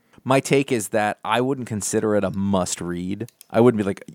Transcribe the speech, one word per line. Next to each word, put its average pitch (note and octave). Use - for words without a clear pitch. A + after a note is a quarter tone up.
My C3
take C#3+
is A#2
that G#2
I A2
wouldn't B2+
consider G#2+
it G2+
a F#2
must F#2+
read. F2+
I A2
wouldn't A#2
be G#2
like, F#2+